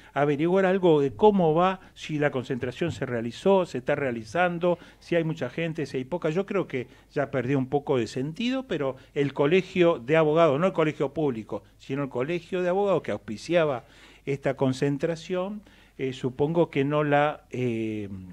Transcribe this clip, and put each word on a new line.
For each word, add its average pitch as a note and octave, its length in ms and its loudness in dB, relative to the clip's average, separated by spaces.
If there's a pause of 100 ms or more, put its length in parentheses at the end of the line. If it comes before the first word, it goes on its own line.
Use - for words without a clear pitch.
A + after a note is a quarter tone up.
(140)
averiguar D3+ 520 2
algo F3+ 360 6
de C#3 100 2
cómo G3 420 4
va, F3+ 280 2 (140)
si - 220 -6
la C#3+ 140 2
concentración B2+ 600 -4
se - 120 -8
realizó, B2+ 600 0
se B2+ 140 -8
está D3 160 -2
realizando, E3 840 -2 (220)
si - 160 -4
hay E3 100 0
mucha D#3 240 -4
gente, D#3+ 360 -6
si C3 120 -6
hay C3 80 -4
poca. E3+ 240 -4
Yo F#3 160 -2
creo G3 200 -2
que B2 220 -8 (240)
ya C#3 180 -2
perdió C3+ 280 -2
un C3 80 0
poco C3+ 320 0
de A2 100 0
sentido, A3+ 600 -4
pero C#3+ 280 -4 (200)
el C#3+ 180 0
colegio E3+ 680 2
de B2 160 0
abogados, D#3 460 4
no C#3+ 60 4
el - 60 -2
colegio D#3 400 0
público, A#2 500 -4 (140)
sino C#3 260 -6
el C3 60 -6
colegio E3 520 -4
de F3+ 80 0
abogados F#3+ 320 2
que - 100 -4
auspiciaba C#3+ 720 0 (420)
esta C#3 300 -2
concentración, D#3+ 1080 -2 (360)
eh, C3 160 -4
supongo D3 560 0
que C#3 160 0
no D3 180 0
la, D3 460 2
eh, A2+ 580 -4 (260)